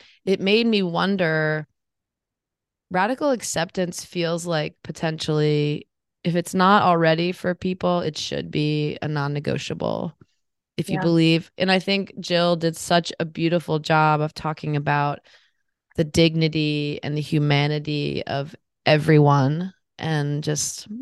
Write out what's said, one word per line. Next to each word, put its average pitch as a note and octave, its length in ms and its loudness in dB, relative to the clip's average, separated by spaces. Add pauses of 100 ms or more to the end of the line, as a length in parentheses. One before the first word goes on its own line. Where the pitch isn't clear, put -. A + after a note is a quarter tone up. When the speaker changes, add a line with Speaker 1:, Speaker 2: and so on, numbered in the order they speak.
(260)
Speaker 1:
it F#3+ 160 0
made G#3+ 260 2
me G#3+ 160 2
wonder, E3 840 0 (1200)
radical A#3 400 0
acceptance F3 720 -4
feels E3+ 420 -4
like D#3+ 360 -4
potentially, D3+ 1040 -2 (380)
if E3+ 120 0
it's - 180 -2
not F#3+ 280 6
already E3+ 500 2
for F3+ 220 -4
people, F3+ 460 -2
it D3+ 160 -4
should - 340 -6
be D3+ 520 -2
a D3+ 60 -4
non-negotiable. C#3+ 1080 -4 (600)
If D#3+ 160 -6
you D#3 40 0
Speaker 2:
Yeah. F#3 40 -2
Speaker 1:
believe, E3 580 2
and F#3+ 140 0
I F#3 80 2
think G3 400 -4
Jill F3 340 2
did D#3+ 220 -2
such - 420 0
a E3 60 -4
beautiful D#3+ 560 -2
job D#3 400 2
of D3+ 120 -4
talking D#3 440 -6
about D3 420 -2 (800)
the E3+ 80 2
dignity D#3 1000 0
and D3 140 -4
the D3+ 40 -2
humanity D3 1080 0
of C#3 260 -6 (320)
everyone. D3+ 880 4 (240)
And D3 460 -4
just, - 420 -6 (160)